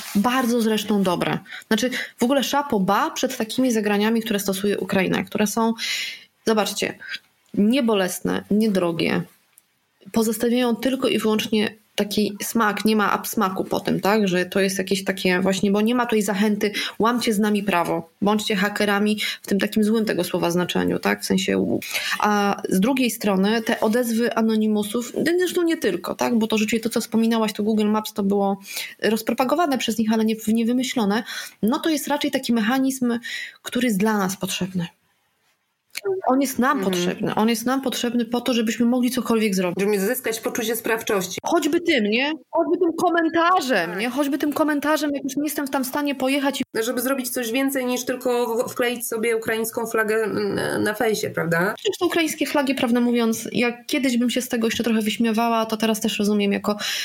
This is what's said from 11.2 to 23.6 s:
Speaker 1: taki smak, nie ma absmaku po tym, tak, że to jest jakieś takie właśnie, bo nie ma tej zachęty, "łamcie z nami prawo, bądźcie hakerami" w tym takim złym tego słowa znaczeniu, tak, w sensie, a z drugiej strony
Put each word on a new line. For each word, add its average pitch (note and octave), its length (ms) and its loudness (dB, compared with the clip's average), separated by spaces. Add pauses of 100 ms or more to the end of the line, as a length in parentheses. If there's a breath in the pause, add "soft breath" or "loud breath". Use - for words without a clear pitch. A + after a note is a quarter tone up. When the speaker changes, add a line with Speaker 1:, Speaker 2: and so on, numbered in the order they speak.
Speaker 1:
taki G#3 480 0
smak, G#3 420 0
nie G#3+ 120 4
ma G3+ 160 2
absmaku G3 520 -2
po - 160 -2
tym, E3+ 200 -2
tak, G3+ 280 2
że F3+ 180 0
to F#3+ 140 -2
jest F#3+ 180 0
jakieś F#3+ 260 -2
takie F#3 360 0
właśnie, F#3+ 300 2
bo G#3 100 2
nie A3 140 2
ma A#3+ 120 2
tej A3 160 0
zachęty, G#3 500 0 (260 loud breath)
"łamcie A3+ 340 2
z G3 60 0
nami G#3 240 2
prawo, E3+ 480 0 (120)
bądźcie G#3+ 340 2
hakerami" G#3 640 2 (220 loud breath)
w - 40 -16
tym G3+ 120 2
takim G#3 260 2
złym G#3+ 200 2
tego F3 200 0
słowa E3+ 260 -2
znaczeniu, F3+ 480 0
tak, G3+ 240 0
w - 20 -10
sensie, F#3+ 540 0 (420 loud breath)
a G3+ 480 0
z F#3+ 120 2
drugiej B3+ 300 2
strony G3+ 520 0